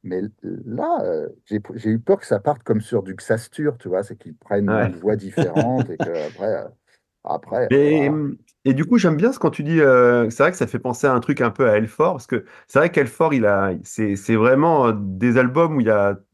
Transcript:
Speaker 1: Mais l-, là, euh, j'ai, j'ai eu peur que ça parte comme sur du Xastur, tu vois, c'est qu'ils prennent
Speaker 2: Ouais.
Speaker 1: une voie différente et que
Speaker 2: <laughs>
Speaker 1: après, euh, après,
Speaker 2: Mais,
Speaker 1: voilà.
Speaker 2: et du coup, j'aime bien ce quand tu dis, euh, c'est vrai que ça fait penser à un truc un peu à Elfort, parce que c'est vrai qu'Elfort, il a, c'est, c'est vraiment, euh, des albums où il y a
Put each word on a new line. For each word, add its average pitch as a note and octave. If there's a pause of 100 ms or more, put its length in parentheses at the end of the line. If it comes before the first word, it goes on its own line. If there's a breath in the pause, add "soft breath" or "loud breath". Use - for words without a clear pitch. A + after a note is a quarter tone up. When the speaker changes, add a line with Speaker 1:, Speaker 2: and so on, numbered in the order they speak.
Speaker 1:
Mais F2+
l-, G#2 (340)
là, E4
euh, D#2+ (160)
j'ai, G#2 (140)
j'ai A2
eu A2+
peur F#3+
que -
ça G#2
parte D3
comme G#2+
sur G#2
du F#2+
Xastur, A#2+
tu -
vois, F#2
c'est -
qu'ils -
prennent G2+
Speaker 2:
Ouais. G#2+
Speaker 1:
une F2+
voie G2+
différente A#2
et E2
que C#3+
Speaker 2:
<laughs> D#2+
Speaker 1:
après, G2
euh, - (560)
après, -
Speaker 2:
Mais, D3
Speaker 1:
voilà. D3+ (360)
Speaker 2:
et C3
du D3
coup, A#3+
j'aime F3+
bien A3+
ce -
quand D3+
tu D3+
dis, D#3+
euh, B2
c'est C#3
vrai E3
que F3+
ça B2+
fait A#2+
penser B2+
à C3
un A#2+
truc C3+
un A#2
peu B2+
à G#2
Elfort, C3
parce C3
que A#2 (220 loud breath)
c'est -
vrai E3+
qu'Elfort, D#3
il A#2
a, G2 (100)
c'est, G2+
c'est A2
vraiment, C3+
euh, A2+
des G2+
albums C#3+
où C3
il A2
y -
a G2+ (160)